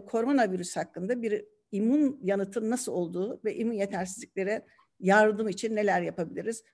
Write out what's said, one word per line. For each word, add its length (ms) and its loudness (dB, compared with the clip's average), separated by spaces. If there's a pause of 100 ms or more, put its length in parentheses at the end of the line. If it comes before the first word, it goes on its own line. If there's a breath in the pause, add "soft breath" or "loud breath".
koronavirüs 720 0
hakkında 460 -4
bir 220 -2 (280)
immün 500 2
yanıtın 480 0
nasıl 220 -4
olduğu 520 -4
ve 120 -4
immün 200 -2
yetersizliklere 920 -4 (340 soft breath)
yardım 480 6
için 280 -4
neler 260 2
yapabiliriz? 720 -6